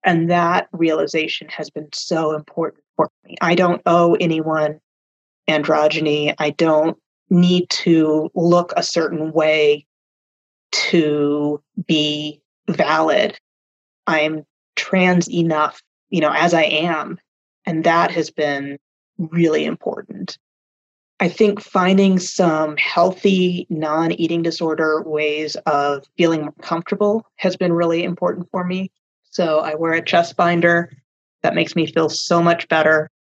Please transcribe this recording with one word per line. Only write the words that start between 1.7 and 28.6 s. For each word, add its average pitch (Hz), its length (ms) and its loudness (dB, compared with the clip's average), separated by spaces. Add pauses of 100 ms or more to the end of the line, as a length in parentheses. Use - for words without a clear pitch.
so 160 420 -4
important - 480 -8 (140)
for 160 120 -2 (140)
me. - 160 -20
I 175 160 2
don't 175 300 2
owe 170 300 4
anyone 156 640 0 (720)
androgyny. 151 880 0
I 151 120 -2
don't 156 480 2 (320)
need 180 400 4
to 156 680 2
look 175 400 2
a - 80 -2
certain 156 480 -4
way 156 540 2 (840)
to 147 920 0 (260)
be 151 540 -4 (260)
valid. 156 680 0 (680)
I'm 156 360 -2 (320)
trans 180 540 0
enough, 160 520 -2 (280)
you 151 120 -2
know, 151 120 0
as 165 200 2
I 165 100 4
am. 156 540 -2 (480)
And 160 200 -4
that 170 260 2
has 170 180 -4
been 143 480 -6 (400)
really 160 480 0
important. - 720 -8 (840)
I 180 100 2
think 202 320 2
finding 190 580 4
some 156 580 0
healthy, 185 920 0
non-eating 165 720 -2
disorder 160 640 -2
ways 151 520 -4 (100)
of 143 380 -2 (140)
feeling 165 240 2
more 151 200 -8
comfortable 208 640 -2 (120)
has - 180 -2
been 180 160 -2
really 170 320 0
important 180 480 -6
for 185 140 -6